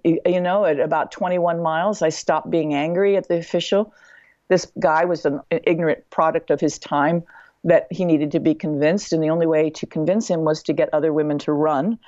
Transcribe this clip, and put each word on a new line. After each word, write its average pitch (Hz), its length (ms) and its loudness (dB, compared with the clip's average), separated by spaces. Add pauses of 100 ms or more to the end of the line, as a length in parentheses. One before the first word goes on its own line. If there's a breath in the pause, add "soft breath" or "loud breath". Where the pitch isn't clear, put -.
y-, 165 200 2
you 180 160 2
know, 185 240 0
at 156 140 2
about 156 320 -2
twenty-one 175 500 -2
miles, 170 420 -2
I 160 80 2
stopped 156 400 -2
being 156 220 0
angry 175 440 0
at 185 100 -2
the 175 100 0
official. 180 560 -2 (540 soft breath)
This 185 320 0
guy 165 260 2
was 175 220 -2
an 143 140 -2 (100)
ignorant 165 600 0
product 160 420 0
of 143 80 0
his 151 180 0
time 160 460 0 (400 loud breath)
that 165 260 4
he 180 140 -4
needed 156 260 2
to 170 80 0
be 156 160 2
convinced, 156 580 -2
and 160 80 2
the 156 100 0
only 165 160 0
way 156 240 2
to - 160 -12
convince 180 420 -2
him 165 160 0
was 156 180 0
to 160 100 -2
get 147 200 0
other 156 200 2
women 151 260 0
to 151 140 -4
run. 156 560 0